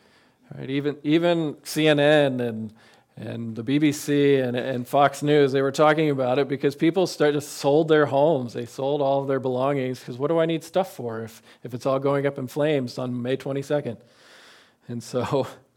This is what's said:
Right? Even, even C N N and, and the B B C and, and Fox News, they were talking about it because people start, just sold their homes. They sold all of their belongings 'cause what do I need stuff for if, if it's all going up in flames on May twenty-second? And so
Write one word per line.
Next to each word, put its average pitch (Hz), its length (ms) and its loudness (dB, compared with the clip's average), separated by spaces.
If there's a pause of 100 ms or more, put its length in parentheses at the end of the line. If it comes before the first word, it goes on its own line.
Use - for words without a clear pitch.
(560)
Right? 127 140 -10
Even, 143 320 -4
even 165 600 2
C 156 240 0
N 147 100 4
N 143 420 4
and, 110 320 -6 (440)
and 113 400 -10
the 117 60 -10
B 131 160 0
B 151 140 2
C 143 440 2
and, 123 200 0
and 123 300 -4
Fox 143 360 2
News, 147 300 4
they 135 100 2
were 135 100 0
talking 156 380 4
about 131 280 0
it 135 100 2
because 139 260 -2
people 165 320 2
start, 147 280 0
just 143 180 -6
sold 156 360 2
their 151 180 6
homes. 139 460 2
They 123 140 -8
sold 139 340 -4
all 139 220 2
of 135 60 -6
their 135 120 0
belongings 127 600 -2
'cause 127 140 -12
what 139 120 -4
do 165 100 2
I 165 80 4
need 160 180 -2
stuff 185 300 -4
for 113 280 -8
if, - 200 -16 (200)
if 120 120 -14
it's 123 120 -6
all 135 120 0
going 139 280 0
up 139 120 -4
in 131 80 -8
flames 143 520 -2
on 123 220 -6
May 127 160 -4
twenty-second? 139 600 -6 (920)
And 120 140 -10
so 127 440 -2 (300)